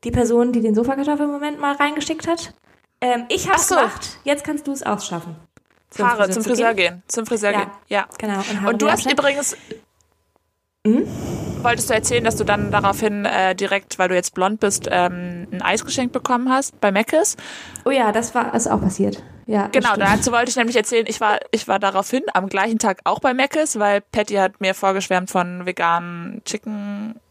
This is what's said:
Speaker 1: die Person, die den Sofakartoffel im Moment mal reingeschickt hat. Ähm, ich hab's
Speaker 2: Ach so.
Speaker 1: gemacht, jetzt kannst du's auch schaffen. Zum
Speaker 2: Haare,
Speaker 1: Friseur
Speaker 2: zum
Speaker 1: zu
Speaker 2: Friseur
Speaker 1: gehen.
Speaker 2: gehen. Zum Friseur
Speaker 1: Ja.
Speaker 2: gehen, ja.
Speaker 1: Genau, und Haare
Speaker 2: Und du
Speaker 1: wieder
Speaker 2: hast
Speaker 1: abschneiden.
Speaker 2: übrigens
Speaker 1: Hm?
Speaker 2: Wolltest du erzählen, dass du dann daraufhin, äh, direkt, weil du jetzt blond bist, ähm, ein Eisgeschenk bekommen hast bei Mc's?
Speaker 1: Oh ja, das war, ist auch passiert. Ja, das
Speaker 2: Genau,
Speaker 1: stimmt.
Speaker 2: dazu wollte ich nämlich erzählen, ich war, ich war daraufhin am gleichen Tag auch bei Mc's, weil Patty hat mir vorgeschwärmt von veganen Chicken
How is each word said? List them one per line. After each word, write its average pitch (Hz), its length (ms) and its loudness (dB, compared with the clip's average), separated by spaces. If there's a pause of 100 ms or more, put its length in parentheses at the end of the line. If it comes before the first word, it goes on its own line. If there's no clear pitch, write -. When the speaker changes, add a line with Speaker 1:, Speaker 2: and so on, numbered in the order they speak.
Speaker 1:
die 233 80 -6
Person, 240 420 4
die 240 80 4
den 220 140 4
Sofakartoffel 277 500 0
im 294 60 -2
Moment 294 280 -6
mal 285 160 0
reingeschickt 302 520 -2
hat. 330 260 -4 (480)
Ähm, 240 280 0
ich 370 180 -2
hab's 339 160 4
Speaker 2:
Ach - 40 0
so. 370 80 2
Speaker 1:
gemacht, - 480 0
jetzt 285 200 0
kannst 294 240 -6
du's 277 160 -6
auch 208 180 -2
schaffen. 170 340 -8 (560)
Zum - 160 -2
Speaker 2:
Haare, 240 160 2
Speaker 1:
Friseur 190 100 2
Speaker 2:
zum 226 100 0
Speaker 1:
zu 214 60 -4
Speaker 2:
Friseur 233 240 4
Speaker 1:
gehen. 180 220 2
Speaker 2:
gehen. 180 120 -20
Zum 226 200 -4
Friseur 208 240 0
Speaker 1:
Ja. 208 80 2
Speaker 2:
gehen, 202 120 -4 (160)
ja. 202 180 -2 (120)
Speaker 1:
Genau, 202 220 -4
und 196 220 -4
Haare 208 120 0
Speaker 2:
Und 220 80 -2
du 214 60 2
Speaker 1:
wieder 320 60 4
Speaker 2:
hast - 140 -2
Speaker 1:
abschneiden. 269 120 2
Speaker 2:
übrigens 277 380 0 (1300)
Speaker 1:
Hm? 233 200 4 (580)
Speaker 2:
Wolltest 240 260 0
du 240 60 2
erzählen, 240 280 0
dass 226 140 0
du 214 80 -2
dann 208 260 0
daraufhin, 202 540 0
äh, 190 300 2
direkt, 196 440 -4
weil 185 80 4
du 185 80 2
jetzt 180 200 0
blond 196 260 0
bist, 202 280 0
ähm, 175 640 0
ein 180 100 -6
Eisgeschenk 220 520 -2
bekommen 247 360 0
hast 269 300 -2
bei 202 120 2
Mc's? 311 440 2 (480)
Speaker 1:
Oh 247 60 2
ja, 247 240 4
das 226 220 -2
war, 240 180 -2
ist 226 140 0
auch 214 120 2
passiert. 196 420 -2 (260)
Ja, 208 160 2
das 208 80 -4
Speaker 2:
Genau, 240 240 4
Speaker 1:
stimmt. 196 120 2
Speaker 2:
dazu 214 240 2
wollte 240 180 2
ich 247 60 -2
nämlich 233 220 0
erzählen, 226 320 2
ich 220 100 -4
war, 214 200 2 (120)
ich 220 160 -2
war 196 120 2
daraufhin 202 420 0 (120)
am 185 140 2
gleichen 214 320 0
Tag 196 260 2
auch - 140 0
bei 262 140 2
Mc's, 277 460 0
weil 202 220 4
Patty 208 340 -2
hat 190 260 2
mir 190 140 0
vorgeschwärmt 190 540 0
von 180 360 -2
veganen 175 800 -2
Chicken 208 720 -8 (160)